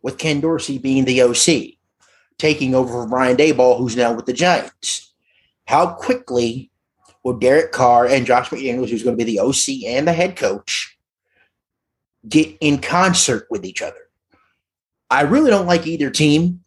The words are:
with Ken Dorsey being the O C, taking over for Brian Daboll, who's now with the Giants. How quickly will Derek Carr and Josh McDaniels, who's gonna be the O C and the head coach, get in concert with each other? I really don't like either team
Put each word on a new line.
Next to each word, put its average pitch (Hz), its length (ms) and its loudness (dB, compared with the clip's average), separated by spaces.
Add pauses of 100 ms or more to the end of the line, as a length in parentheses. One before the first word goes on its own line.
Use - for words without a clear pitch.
with 135 160 -10
Ken 151 240 -2
Dorsey 156 360 -4
being 131 280 0
the 127 160 2
O 120 120 4
C, 120 440 0 (600)
taking 147 380 0
over 127 160 0 (120)
for 110 40 -8
Brian 127 300 0
Daboll, 127 400 4
who's 120 180 -4
now 117 180 0
with 117 120 -8
the 127 80 -4
Giants. - 800 -2 (520)
How 165 220 2
quickly 123 840 -4 (540)
will 123 140 -4
Derek 139 340 2
Carr 120 340 4
and 127 200 2
Josh 123 240 2
McDaniels, 127 400 -6
who's 110 140 -6
gonna 117 140 0
be 117 60 -2
the 110 160 -2
O 120 140 0
C 131 340 -4
and 131 200 -2
the 170 60 2
head 180 220 -2
coach, - 640 -6 (1300)
get 156 320 0
in 147 200 0
concert 175 680 0
with 98 160 -8
each - 160 -10
other? - 140 -10 (1120)
I 131 120 2
really 262 280 2
don't 196 180 2
like 170 200 0
either 147 220 -2
team 160 580 0